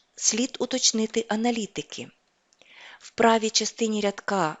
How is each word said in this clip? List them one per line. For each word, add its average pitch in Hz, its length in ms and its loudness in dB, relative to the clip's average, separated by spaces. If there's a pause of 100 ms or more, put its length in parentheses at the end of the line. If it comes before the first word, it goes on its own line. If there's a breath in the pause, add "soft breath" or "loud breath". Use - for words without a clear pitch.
(160)
слід 240 440 0
уточнити 226 720 0
аналітики. 214 800 -4 (880 loud breath)
В - 120 -20
правій 226 380 4
частині 214 520 0
рядка 196 580 -2